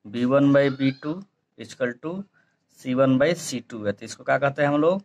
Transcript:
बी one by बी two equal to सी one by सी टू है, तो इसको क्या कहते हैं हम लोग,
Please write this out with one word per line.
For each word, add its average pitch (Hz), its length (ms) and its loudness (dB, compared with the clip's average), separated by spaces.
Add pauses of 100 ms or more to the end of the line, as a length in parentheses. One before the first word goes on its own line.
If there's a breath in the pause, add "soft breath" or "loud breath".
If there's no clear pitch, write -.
बी 113 200 -6
one 139 280 4
by 139 180 4
बी 135 200 -2 (120)
two 151 100 -6 (440)
equal 120 420 -8
to 160 120 -10 (680)
सी 131 120 -4
one 131 260 4
by 156 160 2
सी 131 260 -8
टू 110 240 -12
है, 101 60 -2
तो 113 140 -8
इसको 120 180 -16
क्या 135 140 0
कहते 139 240 -2
हैं 143 80 2
हम 147 120 0
लोग, 185 240 2